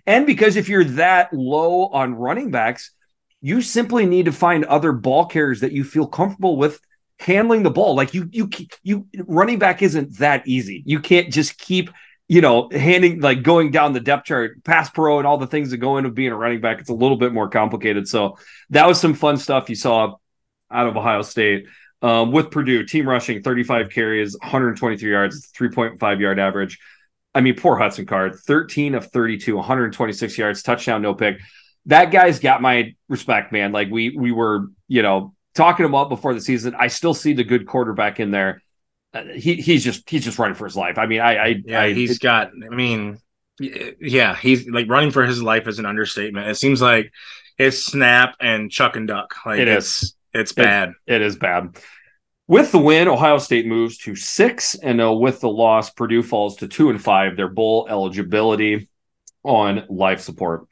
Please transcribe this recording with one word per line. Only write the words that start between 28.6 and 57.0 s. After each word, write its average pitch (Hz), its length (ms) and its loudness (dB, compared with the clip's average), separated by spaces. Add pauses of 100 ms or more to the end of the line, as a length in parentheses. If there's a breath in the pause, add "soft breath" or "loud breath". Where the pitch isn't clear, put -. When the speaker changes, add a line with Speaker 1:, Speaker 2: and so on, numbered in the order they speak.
Speaker 1:
of 110 180 -8
thirty-two, 113 480 -2
hundred 117 340 -2
twenty-six 110 440 -6
yards, 104 240 -4
touchdown, 117 400 -2
no 101 140 -2
pick. 98 240 -2 (480 soft breath)
That 160 240 6
guy's 180 280 6
got 131 220 2
my 120 320 2 (140)
respect, 113 440 -2
man. 101 200 -2
Like, 104 180 -2
we, 113 260 -4
we 123 160 -2
were, 107 360 -2 (200)
you 120 140 2
know, 98 320 0 (220)
talking 170 280 4
him 143 120 2
up 139 140 2
before 131 260 -4
the 107 60 -10
season. 120 360 -4
I 123 100 2
still 165 280 -2
see 151 180 0
the 123 100 0
good 113 220 0
quarterback 110 540 -4
in 107 100 -2
there. 98 320 -2 (540)
Uh, 113 80 -12 (100)
he, 151 220 -2
he's 160 280 0
just, - 240 -8
he's 156 160 -4
just 117 140 -8
running 107 160 -2
for 104 120 -12
his 92 120 -10
life. 90 220 -6
I 110 80 -2
mean, 110 140 -2
I, 117 160 2
I, 110 180 0 (100)
Speaker 2:
Yeah, 113 160 -2
Speaker 1:
I, 104 120 0
Speaker 2:
he's 120 240 -2
Speaker 1:
it - 40 -12
Speaker 2:
got, 117 280 0
I 113 260 -16
mean, 110 420 -4 (420)
y-, - 400 -12
yeah, 123 360 0
he's, 123 320 0
like, 117 220 -4
running 143 200 2
for 135 160 2
his 120 160 -4
life 113 260 0
is 107 120 -8
an 107 80 -6
understatement. 104 640 -6
It 104 60 -4
seems 135 280 0
like 117 280 4 (460 loud breath)
it's 131 260 0
snap 123 560 2
and 110 300 -4
chuck 123 260 0
and 110 120 -8
duck. 104 260 -8 (100)
Like, 110 180 -4
Speaker 1:
It 123 60 2
Speaker 2:
it's, 101 360 0
Speaker 1:
is. - 120 -10 (200)
Speaker 2:
it's 110 160 -4
Speaker 1:
It, - 60 -8
Speaker 2:
bad. 101 360 2 (140)
Speaker 1:
it 113 160 0
is 104 120 -2
bad. 90 420 -4 (680 soft breath)
With 233 240 6
the 190 60 4
win, 160 300 6
Ohio 147 320 4
State 117 260 0
moves 113 340 -2
to 104 160 -10
six - 600 0
and 127 260 0
oh 110 160 2
with 127 220 0
the 123 100 -2
loss. 110 400 2
Purdue 117 320 -2
falls 104 360 -4
to 104 100 -12
two 147 240 2
and 104 100 -4